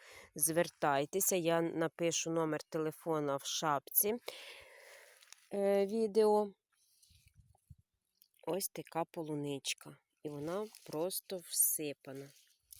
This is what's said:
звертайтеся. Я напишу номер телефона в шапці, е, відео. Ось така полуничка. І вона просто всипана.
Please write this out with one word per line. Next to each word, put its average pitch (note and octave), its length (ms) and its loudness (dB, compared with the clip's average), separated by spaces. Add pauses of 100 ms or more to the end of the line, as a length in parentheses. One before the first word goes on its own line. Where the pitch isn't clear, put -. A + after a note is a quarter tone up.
(360)
звертайтеся. D#3+ 1000 2
Я E3 260 4
напишу E3 680 0
номер D#3 320 0
телефона D#3 760 -2
в - 60 -6
шапці, E3+ 720 0 (1400)
е, G3+ 320 4
відео. G#3+ 680 4 (2000)
Ось F#3 220 -2
така E3 360 -4
полуничка. D3 920 -6 (260)
І D3+ 60 -6
вона E3 360 -4 (200)
просто F3+ 520 -4
всипана. C#3+ 960 -2 (480)